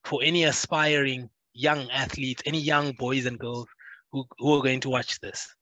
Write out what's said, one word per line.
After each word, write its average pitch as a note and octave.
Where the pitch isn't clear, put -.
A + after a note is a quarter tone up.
for C3+
any E3
aspiring C#3+
young C#3
athletes, C3+
any D#3
young D3
boys B2
and A#2+
girls A#2+
who, C3+
who D3
are C#3+
going C3
to C3+
watch B2+
this? -